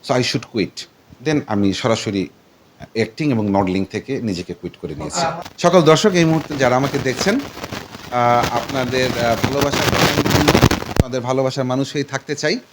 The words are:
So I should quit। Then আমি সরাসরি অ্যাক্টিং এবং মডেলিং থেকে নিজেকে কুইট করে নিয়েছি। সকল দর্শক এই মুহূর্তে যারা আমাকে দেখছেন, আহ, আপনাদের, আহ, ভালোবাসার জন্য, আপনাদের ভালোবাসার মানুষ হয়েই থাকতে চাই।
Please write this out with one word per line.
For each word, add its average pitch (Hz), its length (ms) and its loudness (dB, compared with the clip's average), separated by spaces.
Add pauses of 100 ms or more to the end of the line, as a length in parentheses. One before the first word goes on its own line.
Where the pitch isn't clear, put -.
So 127 80 2
I 127 40 4
should 120 260 -2 (100)
quit। - 280 -4 (420)
Then 151 220 0
আমি 101 260 2
সরাসরি 107 540 -2 (680)
অ্যাক্টিং 123 380 -2
এবং 110 180 0
মডেলিং 95 360 2
থেকে 120 360 -8
নিজেকে 90 320 -6
কুইট - 280 -12
করে - 140 -10
নিয়েছি। 151 260 -6 (360)
সকল 175 240 6
দর্শক 156 300 6
এই 175 140 4
মুহূর্তে 160 340 0
যারা 127 160 4
আমাকে 139 280 0
দেখছেন, 185 360 0 (720)
আহ, 120 440 2
আপনাদের, 127 540 -2 (160)
আহ, 117 100 2 (120)
ভালোবাসার - 760 0
জন্য, - 280 2 (380)
আপনাদের 127 320 0
ভালোবাসার 131 440 0
মানুষ 131 280 -2
হয়েই 143 100 -2
থাকতে 139 320 -6
চাই। 180 240 -2 (140)